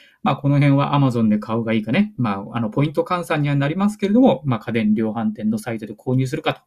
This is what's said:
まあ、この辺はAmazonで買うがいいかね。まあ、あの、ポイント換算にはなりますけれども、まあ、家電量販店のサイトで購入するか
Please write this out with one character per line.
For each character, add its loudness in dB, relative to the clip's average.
ま 0
あ、 -2
こ -2
の 4
辺 4
は 2
Amazon 2
で 2
買 -4
う -2
が -2
い 2
い -2
か -6
ね。 0
ま -2
あ、 -10
あ -4
の、 -2
ポ 0
イ -2
ン -6
ト -2
換 -2
算 -2
に 0
は 0
な 0
り -2
ま 2
す -4
け -4
れ 0
ど 6
も、 4
ま 0
あ、 -6
家 -6
電 2
量 0
販 -2
店 -2
の -2
サ -6
イ -6
ト -10
で -14
購 -4
入 0
す -6
る -8
か -6